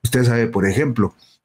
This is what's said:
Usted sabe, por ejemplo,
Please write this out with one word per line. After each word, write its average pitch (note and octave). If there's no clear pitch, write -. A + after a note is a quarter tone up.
Usted B2+
sabe, A#2
por G2
ejemplo, A#2